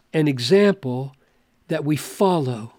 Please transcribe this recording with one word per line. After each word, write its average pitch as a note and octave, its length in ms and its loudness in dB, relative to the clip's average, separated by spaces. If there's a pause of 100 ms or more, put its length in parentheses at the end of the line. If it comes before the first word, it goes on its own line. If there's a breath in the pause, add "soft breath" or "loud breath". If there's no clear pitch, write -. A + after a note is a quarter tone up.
(140)
an D3+ 160 2
example C3+ 840 0 (540)
that D#3+ 160 -4
we D3+ 140 0
follow. C3 800 -2